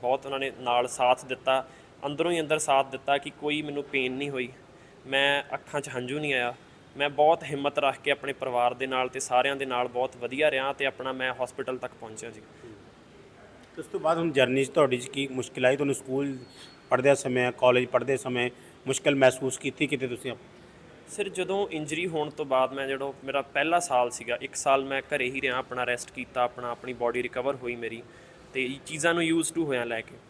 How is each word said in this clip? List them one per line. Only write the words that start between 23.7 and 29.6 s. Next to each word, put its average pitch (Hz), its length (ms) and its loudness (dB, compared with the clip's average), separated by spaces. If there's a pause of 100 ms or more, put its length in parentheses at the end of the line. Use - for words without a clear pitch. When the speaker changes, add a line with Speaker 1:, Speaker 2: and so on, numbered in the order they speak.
Speaker 1:
ਸਾਲ 123 320 2
ਸੀਗਾ, 117 300 -6
ਇੱਕ - 140 -10
ਸਾਲ 135 300 2
ਮੈਂ 135 180 -2
ਘਰੇ 131 280 -2
ਹੀ 135 100 -6
ਰਿਹਾ, 127 160 0
ਆਪਣਾ 127 300 -4
ਰੈਸਟ 123 240 -4
ਕੀਤਾ, 127 320 -4
ਆਪਣਾ, 123 280 -2
ਆਪਣੀ 127 220 -8
ਬਾਡੀ 120 300 -2
ਰਿਕਵਰ 127 320 -2
ਹੋਈ 120 220 -6
ਮੇਰੀ 117 260 -8 (500)
ਤੇ 131 120 -2
ਇਹ 135 220 -6
ਚੀਜ਼ਾਂ 160 280 2
ਨੂੰ 170 80 2
used 165 260 2 (100)
to 165 60 0